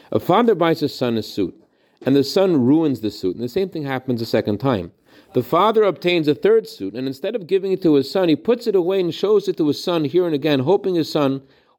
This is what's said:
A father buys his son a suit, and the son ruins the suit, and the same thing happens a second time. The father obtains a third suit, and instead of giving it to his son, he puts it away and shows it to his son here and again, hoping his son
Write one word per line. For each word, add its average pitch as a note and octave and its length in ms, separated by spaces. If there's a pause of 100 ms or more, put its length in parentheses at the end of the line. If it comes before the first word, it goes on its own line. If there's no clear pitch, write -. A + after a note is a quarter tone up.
(100)
A - 80
father G#3+ 380
buys E3 240
his C#3+ 120
son A#2+ 240
a G#2+ 60
suit, F#2 320 (500)
and C3+ 120
the C#3 80
son F3+ 400
ruins D3 360
the G#2 120
suit, F#2 240
and A#2 80
the B2+ 40
same F#3+ 200
thing D#3+ 160
happens B2+ 360
a A2+ 60
second G#2 320
time. G#2 320 (440)
The B2 100
father G#3 400
obtains F3 420
a D3 80
third G3 340
suit, G2 260
and C3 120
instead F#3+ 300
of F#3 100
giving F#3+ 240
it F#3 120
to D#3 120
his C3+ 160
son, F#3 180
he D#3 60
puts A#3 320
it G#3 80
away F#3+ 240
and E3+ 160
shows G3+ 320
it F3+ 120
to D#3 100
his C#3+ 120
son E3+ 240
here E3+ 220
and D#3+ 80
again, D3 240
hoping F#3 380
his D#3 160
son C3+ 300 (360)